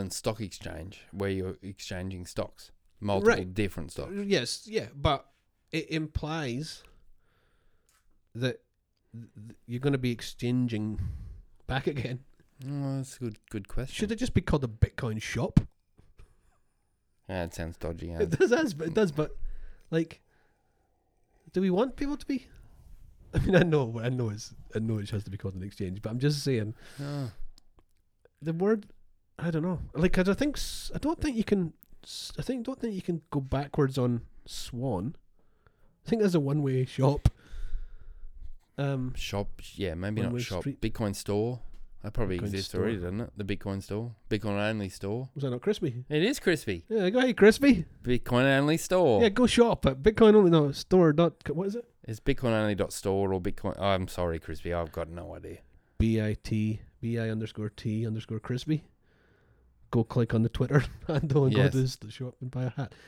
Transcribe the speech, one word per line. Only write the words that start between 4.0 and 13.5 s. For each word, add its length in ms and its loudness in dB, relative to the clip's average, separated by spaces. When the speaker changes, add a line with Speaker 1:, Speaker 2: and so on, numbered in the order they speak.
Speaker 2:
Yes, 520 -2
yeah, 280 -6
but 320 0
it 180 -4
implies 920 -6
that 280 -2
th-, 120 -14
th-, 200 -18
you're 140 -6
gonna 180 0
be 140 0
exchanging 880 -2
back 200 -2
again. 340 -4
Speaker 1:
Oh, 300 -4
that's 200 -8
a 40 -14
good, 180 -8